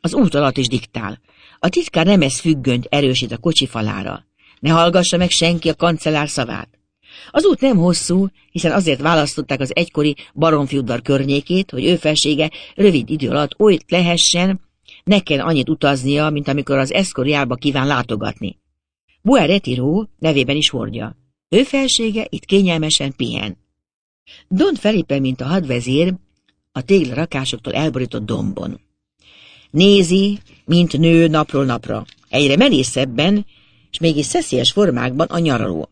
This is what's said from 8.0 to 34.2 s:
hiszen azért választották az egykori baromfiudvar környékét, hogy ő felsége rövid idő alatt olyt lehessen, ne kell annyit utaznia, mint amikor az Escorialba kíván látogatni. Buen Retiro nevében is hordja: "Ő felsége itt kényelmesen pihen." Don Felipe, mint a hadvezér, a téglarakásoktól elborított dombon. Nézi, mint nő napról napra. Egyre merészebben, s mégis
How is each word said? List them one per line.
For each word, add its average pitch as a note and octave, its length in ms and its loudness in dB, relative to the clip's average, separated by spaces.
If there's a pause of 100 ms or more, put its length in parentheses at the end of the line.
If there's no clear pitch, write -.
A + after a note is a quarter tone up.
hiszen E3+ 220 -2
azért D#3+ 280 0
választották C#3+ 600 0
az C3 160 -4
egykori D3+ 380 -2 (200)
baromfiudvar C#3 680 0
környékét, C#3+ 680 -2
hogy B2+ 140 -6
ő E3+ 120 4
felsége D3+ 540 0 (240)
rövid F3 360 2
idő C#3+ 180 -2
alatt D3 320 -2
olyt G3+ 300 2
lehessen, F3 720 0 (440)
ne G3+ 160 4
kell C#3 200 -2
annyit C#3+ 280 0
utaznia, C#3+ 600 0
mint D3 180 -4
amikor C#3 300 -2
az C3+ 140 -2
Escorialba C#3 640 0
kíván C3+ 320 -2
látogatni. A2 720 -4 (640)
Buen A3+ 240 4
Retiro D3+ 580 0 (140)
nevében C#3 380 0
is D3+ 140 -6
hordja: A2+ 460 -10 (320)
"Ő A3+ 140 4
felsége A#3 680 -2
itt - 160 -10
kényelmesen D#3+ 720 0
pihen." A#2 400 -6 (920)
Don D4+ 260 2
Felipe, G#3+ 440 0
mint C3 220 -2
a B2+ 60 -6
hadvezér, C#3+ 680 0 (580)
a C3 100 -8
téglarakásoktól C3+ 920 -2
elborított B2 540 -4
dombon. - 540 -6 (880)
Nézi, G3 680 4 (260)
mint E3+ 340 2
nő E3 280 6
napról D3+ 380 0
napra. A2+ 400 -4 (240)
Egyre C#3 280 2
merészebben, D#3 920 0 (440)
s - 80 -14
mégis D#3 280 0